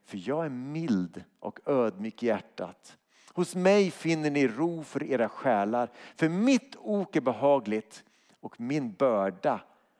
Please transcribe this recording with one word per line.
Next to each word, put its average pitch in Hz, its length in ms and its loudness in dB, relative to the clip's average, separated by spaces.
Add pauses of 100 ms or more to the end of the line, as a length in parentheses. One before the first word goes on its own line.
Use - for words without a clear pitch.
för 98 240 -10
jag 160 160 -2
är 151 40 -6
mild 127 760 -4 (160)
och - 260 -10
ödmjuk 110 580 -2
i - 20 -2
hjärtat. 95 720 -6 (360)
Hos 180 220 -4
mig 190 360 4
finner 156 400 -2
ni 143 160 4
ro 160 360 -4
för - 200 -6
era 117 260 0
själar. 117 600 0 (260)
För 160 140 2
mitt 240 500 2
ok 208 360 -2
är 156 60 2
behagligt 120 840 0 (360)
och - 200 -16
min 123 340 -2
börda 101 680 0 (380)